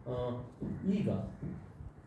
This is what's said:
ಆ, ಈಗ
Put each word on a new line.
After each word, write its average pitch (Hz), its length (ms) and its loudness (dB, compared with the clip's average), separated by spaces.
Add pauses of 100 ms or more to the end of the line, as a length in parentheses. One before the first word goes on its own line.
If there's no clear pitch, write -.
ಆ, 123 320 2 (520)
ಈಗ - 180 6 (960)